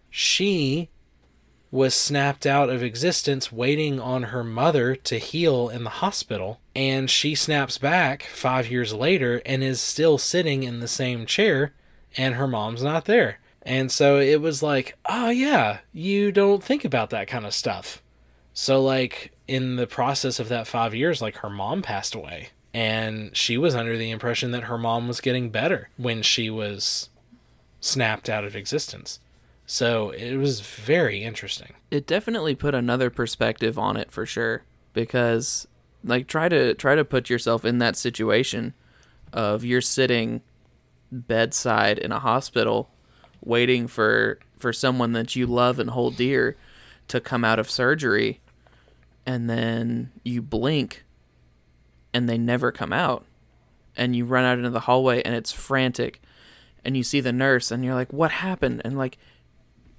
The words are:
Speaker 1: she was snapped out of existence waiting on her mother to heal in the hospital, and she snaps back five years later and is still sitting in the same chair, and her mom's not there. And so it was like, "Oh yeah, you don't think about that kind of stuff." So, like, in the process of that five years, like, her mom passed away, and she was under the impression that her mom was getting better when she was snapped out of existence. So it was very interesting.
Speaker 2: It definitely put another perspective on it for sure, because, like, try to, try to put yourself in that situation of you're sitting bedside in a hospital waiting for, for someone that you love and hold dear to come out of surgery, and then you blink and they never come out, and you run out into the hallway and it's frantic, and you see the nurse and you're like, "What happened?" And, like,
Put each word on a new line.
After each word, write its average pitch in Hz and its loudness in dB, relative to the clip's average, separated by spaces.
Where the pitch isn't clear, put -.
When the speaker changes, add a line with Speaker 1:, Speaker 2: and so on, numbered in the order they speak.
Speaker 1:
she 165 0
was 131 4
snapped 143 0
out 139 4
of 123 -2
existence 131 0
waiting 139 0
on 127 -2
her 117 -4
mother 127 2
to 123 -4
heal 135 0
in 120 -8
the 110 -8
hospital, 110 -4
and 135 0
she 151 0
snaps 139 0
back 143 2
five 127 -2
years 120 -2
later 127 2
and 131 -2
is 135 0
still 156 4
sitting 151 0
in 120 -6
the 120 -6
same 123 -2
chair, 147 2
and 131 0
her 135 0
mom's 113 -4
not 151 -2
there. 196 2
And 131 0
so 143 6
it 143 6
was 156 0
like, 143 0
"Oh 233 0
yeah, 240 2
you 202 0
don't 202 4
think 285 0
about 120 0
that 101 -4
kind 117 -6
of 101 -8
stuff." - -6
So, 135 2
like, 131 0
in 131 -2
the 123 -2
process 135 -2
of 113 -6
that 117 -4
five 117 -2
years, 143 0
like, 107 -6
her 104 -10
mom 107 -4
passed 101 -6
away, 90 -12
and 110 -4
she 120 0
was 123 4
under 117 -2
the 113 -4
impression 120 -4
that 120 -4
her 117 -6
mom 117 -2
was 120 -6
getting 123 -2
better 131 -2
when 117 -2
she 113 0
was 104 -4
snapped 110 0
out 107 -2
of 104 -10
existence. - -8
So 117 0
it 120 -8
was 135 0
very 110 0
interesting. - -10
Speaker 2:
It 147 -2
definitely 180 0
put 143 0
another 123 2
perspective 113 -2
on 104 0
it - -6
for - -6
sure, 113 -4
because, 117 0
like, 123 0
try 165 0
to, 131 4
try 135 2
to 151 4
put 127 0
yourself 117 0
in 120 2
that 117 2
situation 113 0
of 110 -2
you're 123 2
sitting 120 0
bedside 113 0
in - -4
a 107 -2
hospital 113 0
waiting 120 2
for, 110 2
for 120 -2
someone 123 0
that 113 -4
you 123 0
love 123 2
and 117 -4
hold 123 -2
dear 123 2
to 127 -2
come 120 -2
out 110 4
of 107 -2
surgery, 120 0
and 120 -2
then 117 -2
you 120 -4
blink 127 -2
and 120 0
they 117 0
never 120 0
come - -6
out, 139 0
and 123 0
you 120 -2
run 127 2
out 123 4
into 123 -2
the 120 -4
hallway 123 4
and 120 -2
it's 113 -4
frantic, 131 -2
and 131 -2
you 123 0
see 143 0
the 123 0
nurse 127 2
and 120 -2
you're 127 -2
like, 127 -2
"What 151 0
happened?" 160 -2
And, 131 -4
like, 131 -4